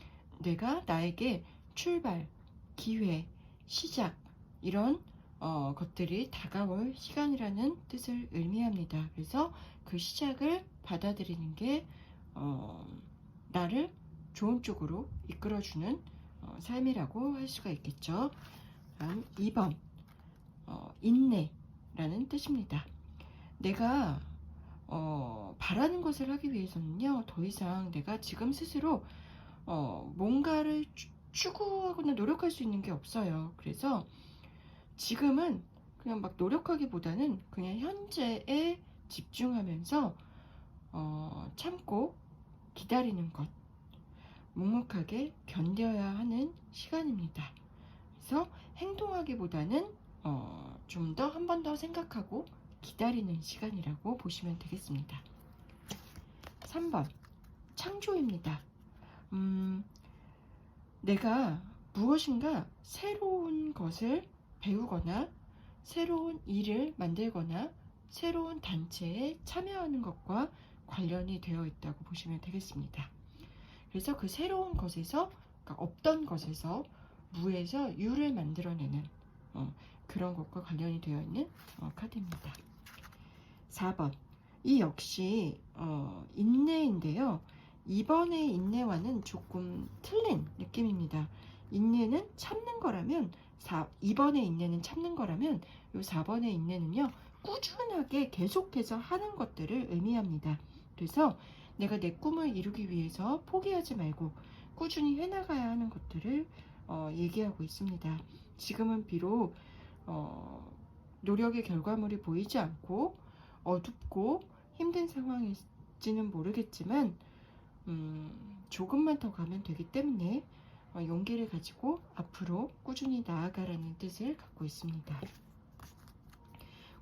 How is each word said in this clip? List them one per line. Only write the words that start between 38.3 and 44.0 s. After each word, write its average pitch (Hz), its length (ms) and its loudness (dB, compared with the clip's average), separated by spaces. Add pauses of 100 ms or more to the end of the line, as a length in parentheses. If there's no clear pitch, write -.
집중하면서, 196 1040 0 (800)
어, 156 640 -4
참고 339 580 0 (600)
기다리는 208 580 2
것, 147 160 -4 (1040)